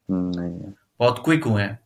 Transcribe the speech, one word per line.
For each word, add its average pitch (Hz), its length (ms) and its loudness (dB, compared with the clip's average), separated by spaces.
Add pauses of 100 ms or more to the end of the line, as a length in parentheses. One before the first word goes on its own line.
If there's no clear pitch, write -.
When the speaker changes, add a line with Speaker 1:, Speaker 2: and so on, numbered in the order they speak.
(120)
Speaker 1:
हम्म, 90 280 -2
नहीं 87 200 -6
है। - 140 -14 (260)
Speaker 2:
बहुत 120 260 2
क्विक 156 200 4
हुए 107 160 2
हैं। 107 240 -4